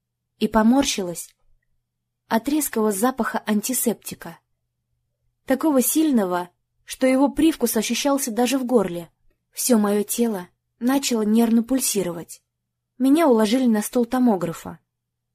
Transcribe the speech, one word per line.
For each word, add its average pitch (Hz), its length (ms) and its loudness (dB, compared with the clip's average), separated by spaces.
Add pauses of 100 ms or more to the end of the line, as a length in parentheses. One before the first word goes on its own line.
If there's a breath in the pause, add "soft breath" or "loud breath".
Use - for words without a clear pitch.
(380)
и 214 100 -2
поморщилась 220 880 0 (920)
от 220 200 -2
резкого 226 440 -2
запаха 220 560 -2
антисептика. 208 920 -4 (1080)
Такого 269 340 2
сильного, 214 680 0 (340)
что - 220 -2
его 262 220 4
привкус 285 460 0
ощущался 269 540 -2
даже 240 300 0
в 262 60 -4
горле. 185 440 -2 (400)
Все - 300 0
мое 208 240 0
тело 202 440 -4 (320)
начало 247 440 -2
нервно 226 400 2
пульсировать. 185 800 -4 (560)
Меня 285 280 4
уложили 233 380 2
на 214 160 2
стол 240 240 -2
томографа. 185 720 -2 (580)